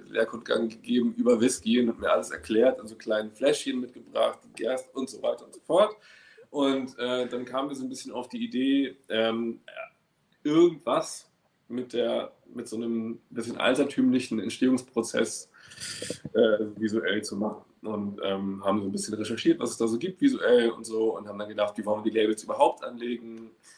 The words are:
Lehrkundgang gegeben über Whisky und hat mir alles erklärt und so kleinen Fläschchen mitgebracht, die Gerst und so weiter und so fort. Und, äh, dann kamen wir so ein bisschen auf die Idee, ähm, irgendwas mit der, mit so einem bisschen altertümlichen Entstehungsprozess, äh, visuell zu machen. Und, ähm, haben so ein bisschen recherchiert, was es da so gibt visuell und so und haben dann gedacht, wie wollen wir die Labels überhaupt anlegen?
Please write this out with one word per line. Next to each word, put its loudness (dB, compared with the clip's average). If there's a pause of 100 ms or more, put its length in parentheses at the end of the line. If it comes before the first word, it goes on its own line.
Lehrkundgang 0
gegeben 0
über 4
Whisky 2
und 4
hat -4
mir 2
alles 2
erklärt 2
und -14
so -14
kleinen -2
Fläschchen 0
mitgebracht, -2
die -20 (100)
Gerst -4
und -6
so -16
weiter -2
und -20
so -20
fort. 4 (540)
Und, -2
äh, -2
dann -6
kamen -4
wir -8
so -8
ein -6
bisschen -12
auf -8
die -6
Idee, 0 (140)
ähm, 0 (840)
irgendwas 2 (380)
mit -8
der, 0 (200)
mit -10
so -8
einem -4 (100)
bisschen -6
altertümlichen 2
Entstehungsprozess, 0 (840)
äh, 4 (120)
visuell 0
zu -8
machen. -4 (200)
Und, -6
ähm, -4
haben 2
so -4
ein -4
bisschen -4
recherchiert, 0
was -4
es -10
da 2
so 0
gibt -6
visuell 6
und -10
so 0
und -12
haben -10
dann -8
gedacht, 0
wie -6
wollen 0
wir 2
die 2
Labels 2
überhaupt 2
anlegen? -8 (260)